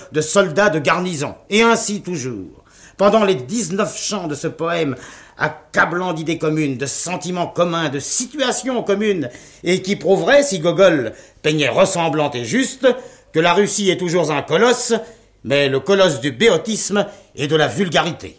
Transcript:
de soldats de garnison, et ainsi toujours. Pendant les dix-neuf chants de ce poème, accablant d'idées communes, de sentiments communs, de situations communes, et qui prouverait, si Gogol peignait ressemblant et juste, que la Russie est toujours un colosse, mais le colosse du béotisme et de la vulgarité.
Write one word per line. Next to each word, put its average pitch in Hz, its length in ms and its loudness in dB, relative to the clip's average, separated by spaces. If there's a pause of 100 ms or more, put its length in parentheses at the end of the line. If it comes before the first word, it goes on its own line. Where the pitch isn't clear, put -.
(140)
de 156 80 0
soldats 196 480 2
de 156 100 0
garnison, 165 560 -2 (140)
et 214 140 4
ainsi 226 380 2
toujours. 123 640 -8 (320)
Pendant 202 300 4
les 190 100 2
dix-neuf 156 640 -4
chants 190 280 -6
de 147 80 -6
ce 165 120 -6
poème, 160 480 -4 (420)
accablant 180 760 -2
d'idées 160 240 -4
communes, 156 400 -2
de 135 80 -6
sentiments 180 640 -2
communs, 165 420 -2
de 143 100 -6
situations 247 840 -2
communes, 196 460 -2 (360)
et 175 160 0
qui 190 160 -4
prouverait, 175 460 2
si 185 160 -2
Gogol 160 520 4 (300)
peignait 151 260 0
ressemblant 156 640 2
et 120 140 -6
juste, 254 420 0 (460)
que 156 80 2
la 175 120 4
Russie 196 360 2
est 165 100 2
toujours 165 320 0
un 143 100 -2
colosse, 196 520 2 (500)
mais 139 240 2
le 135 140 0
colosse 185 400 2
du 139 100 -2
béotisme 208 760 0 (300)
et 143 120 -4
de 156 100 2
la 151 100 4
vulgarité. 156 720 -2